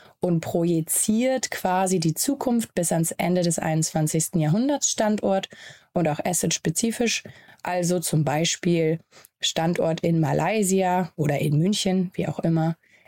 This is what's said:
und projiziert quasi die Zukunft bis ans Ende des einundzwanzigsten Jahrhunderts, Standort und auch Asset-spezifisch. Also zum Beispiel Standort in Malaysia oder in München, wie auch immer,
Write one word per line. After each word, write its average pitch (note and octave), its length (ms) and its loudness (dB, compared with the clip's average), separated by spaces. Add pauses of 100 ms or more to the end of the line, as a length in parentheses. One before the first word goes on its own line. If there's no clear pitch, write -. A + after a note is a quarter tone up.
(200)
und E3+ 220 0
projiziert F3+ 1120 0
quasi F#3 480 0
die D#3+ 160 0
Zukunft A#3+ 580 -2
bis F3 180 0
ans E3 200 0
Ende F3+ 320 0
des E3+ 160 0
einundzwanzigsten D#3+ 840 0
Jahrhunderts, A#3 480 0
Standort G#3 600 0 (440)
und E3+ 140 2
auch D3 160 -2
Asset-spezifisch. F#3 1000 -2 (380)
Also F3+ 380 0
zum D#3+ 240 0
Beispiel E3 760 0 (400)
Standort E3 600 -2
in E3 180 2
Malaysia F3+ 960 2
oder D3 240 0
in D3 200 0
München, F#3 560 0
wie E3+ 120 -4
auch D#3 120 -6
immer, E3 360 0 (320)